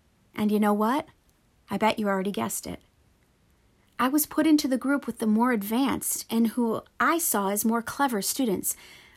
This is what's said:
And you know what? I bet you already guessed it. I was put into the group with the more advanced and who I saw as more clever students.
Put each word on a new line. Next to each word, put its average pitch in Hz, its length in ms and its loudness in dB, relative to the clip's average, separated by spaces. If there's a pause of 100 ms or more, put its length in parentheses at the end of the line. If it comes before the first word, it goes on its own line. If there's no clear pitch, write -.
(360)
And 214 160 0
you 208 80 2
know 208 140 4
what? 226 340 0 (600)
I 202 80 -4
bet 214 200 2
you 208 120 -2
already 190 240 -2
guessed 220 340 -6
it. - 140 -12 (1160)
I 254 120 2
was 294 160 0
put 302 200 0
into 302 220 4
the 254 100 0
group 277 300 -2
with 233 120 -8
the 220 80 -2
more 226 260 2
advanced 220 760 -2
and 226 180 2
who 226 340 -2 (180)
I 311 200 2
saw 202 320 0
as 208 120 -2
more 226 180 2
clever 247 400 -2
students. - 540 -2 (420)